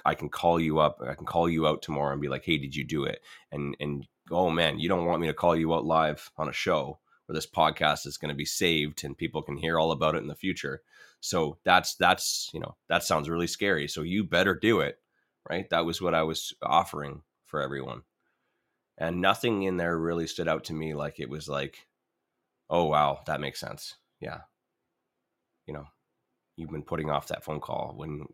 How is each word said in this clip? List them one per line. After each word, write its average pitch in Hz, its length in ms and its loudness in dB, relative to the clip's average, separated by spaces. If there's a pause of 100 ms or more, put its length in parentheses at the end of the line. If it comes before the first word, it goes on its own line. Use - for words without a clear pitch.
I 76 120 4
can 73 120 -6
call 85 300 2
you 78 220 4
up, 73 260 4
I 69 80 -6
can - 120 -14
call 85 220 2
you 80 200 2
out 76 140 0
tomorrow 71 300 -2
and 71 80 -4
be 71 80 -4
like, 69 160 -6
"Hey, 80 140 2
did 69 160 -8
you 73 80 -4
do 73 220 -2
it?" - 160 -4 (320)
And, 71 260 -6
and, 73 260 -6 (280)
"Oh 87 180 4
man, 80 300 2
you 82 80 0
don't 87 180 2
want 85 140 2
me 80 80 0
to 73 60 0
call 87 200 4
you 82 200 2
out 82 100 2
live 80 520 2
on 78 120 -2
a 69 40 -4
show 76 460 0 (280)
where - 80 -6
this - 120 -4
podcast 78 580 2
is 73 120 -10
gonna 73 180 -6
be 71 100 -4
saved 78 600 0
and 69 120 -8
people 78 260 -4
can 71 140 -8
hear 80 220 0
all 80 140 4
about 78 240 2
it 62 60 -4
in 67 60 -8
the 71 60 -8
future." 71 480 -6 (420)
So 80 380 0
that's, 90 320 6
that's, - 580 2
you 80 60 -10
know, - 160 -8 (140)
that 87 160 2
sounds 76 260 2
really 85 160 0
scary. 82 400 0
So 78 160 -6
you 92 220 0
better 90 320 2
do 101 240 4
it, - 180 -2 (500)
right? 90 220 -4
That 85 160 2
was 85 160 -4
what 85 140 2
I 80 80 4
was - 360 -4
offering 73 600 0 (240)
for 73 160 -4
everyone. 65 400 -6 (960)
And 85 220 -2
nothing 101 420 4
in 92 140 0
there 85 200 0
really 82 300 0
stood 82 220 -4
out 80 160 0
to - 80 -8
me 78 220 -4
like 73 260 -6
it 64 100 -8
was 73 180 -10
like, 71 380 -6 (840)
"Oh, 85 180 4
wow, 73 400 4
that 73 140 -2
makes 71 200 -8
sense." - 340 -12 (240)
Yeah. - 220 -10 (1300)
You 73 80 -8
know, 73 120 -12 (720)
you've 80 160 -10
been 76 100 -6
putting 78 260 -4
off 73 200 0
that - 160 -6
phone 76 160 -6
call - 360 -6
when 73 380 -10